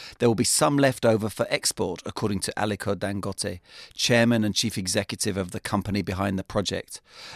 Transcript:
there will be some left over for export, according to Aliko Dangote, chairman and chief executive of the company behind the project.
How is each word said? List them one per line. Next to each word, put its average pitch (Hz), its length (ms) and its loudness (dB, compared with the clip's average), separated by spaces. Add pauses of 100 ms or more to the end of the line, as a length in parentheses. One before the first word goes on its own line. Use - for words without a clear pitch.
(200)
there 120 80 6
will 113 80 4
be - 80 2
some 143 340 2
left 135 260 2
over 110 240 4
for - 220 -2
export, 95 560 -2
according 104 320 -2
to - 180 -4
Aliko 104 380 -2
Dangote, 98 640 -6 (360)
chairman 117 500 4
and 104 100 0
chief 110 240 0
executive 98 580 -2
of 92 140 -2
the - 80 -8
company 101 440 0
behind 95 360 -2
the 92 60 -6
project. - 560 -4 (360)